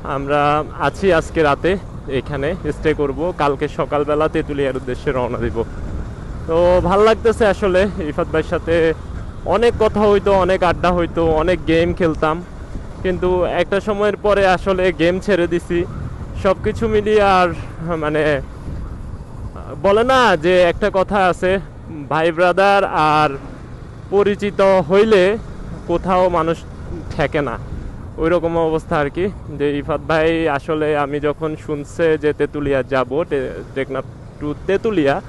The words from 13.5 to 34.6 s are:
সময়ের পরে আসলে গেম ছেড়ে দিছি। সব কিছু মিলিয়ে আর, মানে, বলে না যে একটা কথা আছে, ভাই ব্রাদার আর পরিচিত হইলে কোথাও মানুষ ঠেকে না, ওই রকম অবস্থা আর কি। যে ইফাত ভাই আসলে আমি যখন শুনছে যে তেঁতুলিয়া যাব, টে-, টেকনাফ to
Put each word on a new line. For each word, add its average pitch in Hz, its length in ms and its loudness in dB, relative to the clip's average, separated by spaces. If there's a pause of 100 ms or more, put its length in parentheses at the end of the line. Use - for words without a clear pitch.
সময়ের 208 360 0
পরে 196 300 2
আসলে 185 460 2
গেম 170 280 2
ছেড়ে 175 260 2
দিছি। 170 380 -2 (580)
সব 190 220 2
কিছু 214 240 -2
মিলিয়ে 214 340 2
আর, 185 260 4 (480)
মানে, 151 440 0 (1400)
বলে 202 220 4
না 247 320 4
যে 180 260 4
একটা 180 300 2
কথা 190 340 2
আছে, 185 320 0 (500)
ভাই 160 240 2
ব্রাদার 185 520 4
আর 151 460 2 (800)
পরিচিত 202 500 2
হইলে 196 800 6 (480)
কোথাও 180 420 2
মানুষ 165 300 0 (580)
ঠেকে 147 240 0
না, 117 180 -4 (580)
ওই 160 140 0
রকম 165 280 2
অবস্থা 160 400 0
আর 143 120 0
কি। 175 180 -2 (300)
যে 143 200 0
ইফাত 143 300 -4
ভাই 160 400 2
আসলে 151 500 0
আমি 143 220 -2
যখন 151 360 -2 (100)
শুনছে 156 520 0
যে 147 140 2
তেঁতুলিয়া 143 500 0
যাব, 131 420 0
টে-, 139 260 -2 (240)
টেকনাফ 135 300 -4 (360)
to 147 140 -6 (120)